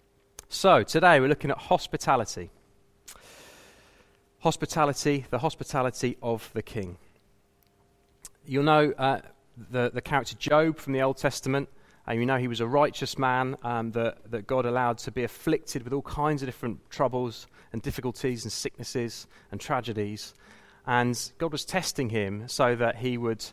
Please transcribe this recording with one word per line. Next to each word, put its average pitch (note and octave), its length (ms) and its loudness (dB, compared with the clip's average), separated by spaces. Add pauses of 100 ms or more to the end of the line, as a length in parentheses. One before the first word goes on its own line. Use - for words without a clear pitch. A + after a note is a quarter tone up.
(480)
So D#3+ 340 6
today E3 360 6
we're C3 80 4
looking C#3+ 220 0
at C#3 80 -2
hospitality. B2+ 960 -2 (1900)
Hospitality, D3 920 0
the B2 80 0
hospitality B2+ 840 -2
of A#2 320 -4
the A2 80 -4
King. F#2 360 -8 (1500)
You'll C#3 180 2
know, D3+ 340 6
uh, C3 240 0 (500)
the, B2 220 2
the B2 80 -4
character C3 340 0
Job D#3 420 4
from - 140 -6
the C3+ 100 0
Old C3+ 140 2
Testament. C3+ 540 -2 (360)
And A2+ 140 -2
you A#2+ 60 2
know C3 100 2
he B2 140 0
was A#2 100 -4
a A#2 80 0
righteous C#3+ 500 2
man, C3 460 2
um, A#2 280 -4
that, A2+ 400 -2
that A2 140 -6
God C3 200 0
allowed A#2+ 320 0
to - 140 -10
be B2 120 -2
afflicted C#3 600 -2
with A#2+ 100 -8
all C#3 80 -2
kinds D3 400 -2
of C3+ 60 -4
different A#2+ 420 -8
troubles B2 580 -2 (240)
and A2+ 100 -6
difficulties B2+ 600 -4
and G#2+ 80 -8
sicknesses - 760 -6 (220)
and G2 120 -10
tragedies. G#2+ 720 -4 (520)
And B2 320 2 (200)
God E3 160 -2
was D3 100 -6
testing D3+ 460 -2
him G#2 400 -4
so B2 260 2
that A#2 220 2
he B2 200 -2
would, A2+ 360 -2